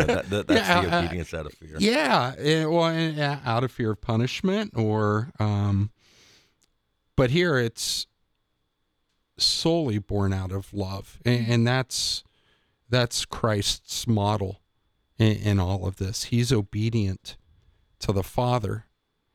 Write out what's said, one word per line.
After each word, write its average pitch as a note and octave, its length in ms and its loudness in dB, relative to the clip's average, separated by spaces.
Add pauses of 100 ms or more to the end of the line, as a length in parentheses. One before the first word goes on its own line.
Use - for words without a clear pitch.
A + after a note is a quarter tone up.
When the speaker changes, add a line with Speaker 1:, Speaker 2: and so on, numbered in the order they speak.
Speaker 1:
that, - 260 -2
that, G3+ 180 -2
that's - 20 2
Speaker 2:
<laughs> A3 180 2
Yeah, F3+ 140 4
Speaker 1:
the E3+ 120 0
Speaker 2:
uh, F3 60 2
Speaker 1:
obedience E3+ 320 -4
out D#2+ 140 -6
of D2 80 -14
fear. D#2 240 -16
Speaker 2:
yeah, G#3+ 580 2
eh, D#3 300 0
well, E3 220 2
and, D#3+ 300 -2
uh, C#3+ 240 -2
out A#2+ 220 0
of B2 80 -4
fear A2 200 -2
of - 100 -8
punishment, D#3 760 0
or, G#2+ 540 2 (100)
um, G#2 500 2 (1300)
but B2+ 140 4
here E3+ 260 2
it's - 500 -2 (1300)
solely D#3+ 600 0
born G2+ 340 0
out F#2+ 180 -4
of G2 220 -8
love, G2 520 -8
and, A#2+ 220 2
and A#2 200 4
that's, - 580 -2 (640)
that's A#2+ 380 0
Christ's - 800 -2
model G2+ 520 0 (580)
in, A2 180 4
in G2+ 240 2
all F#2 260 -2
of F#2+ 100 -4
this. F#2+ 280 -6
He's A#2+ 280 0
obedient G#2+ 840 -2 (640)
to - 120 -2
the F#2+ 100 0
Father A#2 640 -2 (480)